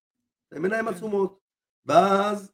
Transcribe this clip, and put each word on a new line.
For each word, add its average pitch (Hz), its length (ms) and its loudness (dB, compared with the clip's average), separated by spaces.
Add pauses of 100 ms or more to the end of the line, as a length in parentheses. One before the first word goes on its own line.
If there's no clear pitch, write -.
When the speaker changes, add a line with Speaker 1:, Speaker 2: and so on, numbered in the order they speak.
(480)
Speaker 1:
אתה - 80 -16
עם 151 80 -8
עיניים 226 240 -2
Speaker 2:
כן. 220 60 -6
Speaker 1:
עצומות. 196 460 -4 (460)
ואז 196 680 2